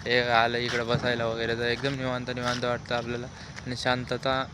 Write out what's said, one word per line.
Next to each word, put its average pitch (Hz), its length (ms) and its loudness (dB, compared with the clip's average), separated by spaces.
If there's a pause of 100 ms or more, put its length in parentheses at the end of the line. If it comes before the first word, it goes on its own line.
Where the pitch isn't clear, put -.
(100)
हे 123 100 6
आलं 120 380 4
इकडं 120 280 0
बसायला 120 400 2
वगैरे 113 280 0
तर 120 120 0
एकदम 127 280 0
निवांत, 127 400 -4
निवांत 123 300 -2
वाटतं 120 300 -2
आपल्याला 120 320 -4 (400)
आणि 123 100 -6
शांतता. 127 760 0